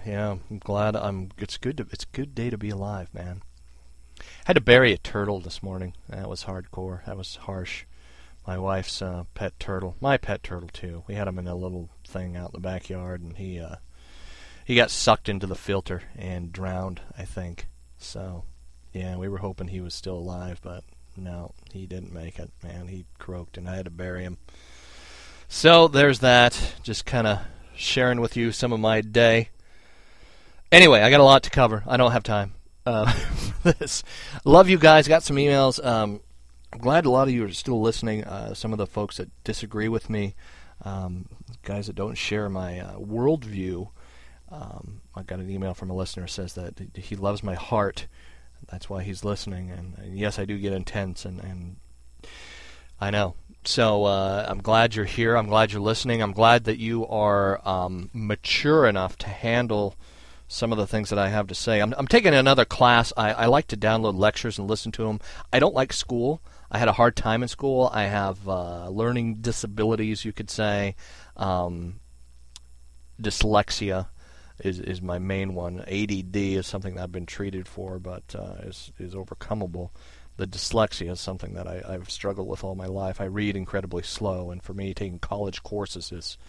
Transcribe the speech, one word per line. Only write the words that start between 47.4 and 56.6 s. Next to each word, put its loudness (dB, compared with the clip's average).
my -6
heart. -2
That's -14
why -8
he's -8
listening. -6
And, -14
and -14
yes, -4
I -4
do -6
get -2
intense, -6
and, -12
and -12
I -4
know. 0
So, 2
uh, 0
I'm -4
glad 4
you're 0
here. 2
I'm 2
glad 4
you're -4
listening. 0
I'm -2
glad 6